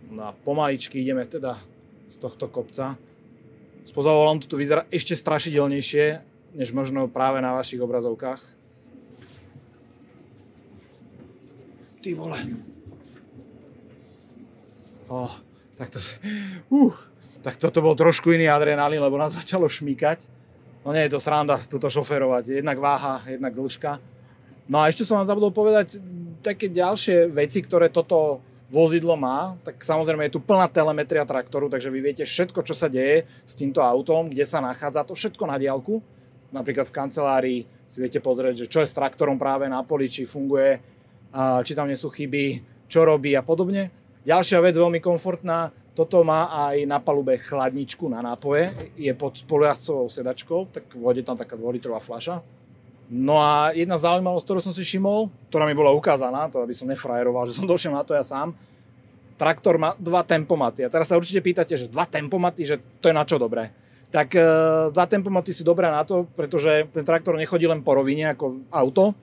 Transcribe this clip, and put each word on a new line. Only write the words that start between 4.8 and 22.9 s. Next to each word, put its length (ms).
ešte 240
strašidelnejšie, 1040
než 240
možno 320
práve 320
na 160
vašich 240
obrazovkách. 800
Ty 160
vole. 160
Ó, 160
tak 160
to 80
s-, 240
uh, 240
tak 160
toto 240
bol 160
trošku 400
iný 80
adrenalín, 560
lebo 160
nás 160
začalo 320
šmýkať. 640
No 80
nie 160
je 80
to 40
sranda, 360
toto 320
šoferovať. 720
Jednak 160
váha, 480